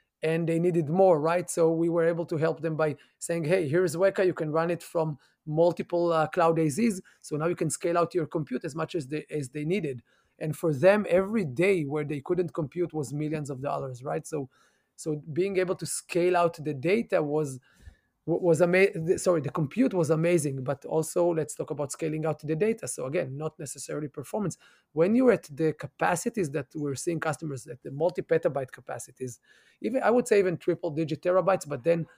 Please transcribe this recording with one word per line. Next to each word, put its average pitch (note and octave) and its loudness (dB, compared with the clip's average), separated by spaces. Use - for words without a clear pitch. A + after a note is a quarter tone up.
and D#3+ 0
they E3 2
needed E3+ 2
more, F3+ 6
right? F3 0
So E3 4
we E3 2
were E3 2
able E3+ 0
to E3 -2
help D#3+ 0
them D#3+ -2
by D3+ 0
saying, E3+ -4
"Hey, E3 2
here's E3 2
Weka. F#3+ 2
You F3 4
can D#3 -4
run E3 2
it E3 -4
from D#3 -2
multiple, E3+ 2
uh, D#3 4
cloud E3 2
A D#3+ 2
Zs. F#3+ 0
So - -8
now D#3 -2
you F3 0
can E3 -2
scale E3+ 0
out E3 0
your E3 0
compute F3 -6
as D3 -8
much D#3+ -6
as C#3+ -6
they, D3+ -6
as C#3+ -6
they D3+ -8
needed." D3+ -4
And D#3 -4
for E3 0
them, F#3+ 4
every F#3+ 2
day E3+ 2
where D3 -4
they C#3+ -6
couldn't F3 -2
compute E3 -4
was C#3 -6
millions D3+ -4
of B2+ -10
dollars, C#3 -6
right? D#3 -6
So, C#3+ -6
so D3+ -6
being F#3 0
able F#3 0
to D#3 -8
scale F3+ 0
out E3+ 2
the D3+ -4
data F3 0
was, D3 -2
wa-, E3 2
was E3+ 4
ama-, F#3 6
the, E3+ 0
sorry, E3+ 2
the C3+ -6
compute G3 0
was D#3+ 2
amazing, D#3 2
but C#3 -4
also E3+ 0
let's D3+ -4
talk - -8
about C#3+ -6
scaling D#3 -4
out D3+ -4
the D#3 -2
data. G#3 -2
So C#3+ -8
again, C3+ -4
not D3+ -8
necessarily D3 -8
performance. F3+ -6
When F3+ 4
you're B3+ 6
at - 0
the D#3 0
capacities F3 -2
that C#3 -6
we're C#3+ -6
seeing E3 -4
customers D3 -6
at, D3+ -14
the C#3 -12
multi-petabyte D#3+ -2
capacities, C3 -12
even, A#3+ -2
I G#3 4
would B3 4
say G#3 4
even F#3 2
triple E3+ -2
digit D3+ -4
terabytes, F3+ 2
but C3 -6
then E3+ 2